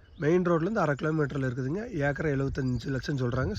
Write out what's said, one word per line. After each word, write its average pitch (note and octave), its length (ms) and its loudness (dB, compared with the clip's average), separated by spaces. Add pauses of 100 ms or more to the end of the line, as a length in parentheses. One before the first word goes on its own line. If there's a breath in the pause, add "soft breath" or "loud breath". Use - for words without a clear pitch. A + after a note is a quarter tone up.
(220 soft breath)
மெயின் F3 280 4
ரோட்லேருந்து F3 340 2
அரை D3 180 2
கிலோமீட்டரில் D3 460 0
இருக்குதுங்க. C3+ 340 -2 (240)
ஏக்கரை D3 300 0
எழுபத்தஞ்சு C3+ 600 -2
லட்சம் C3+ 280 -2
சொல்கிறாங்க. C3 340 0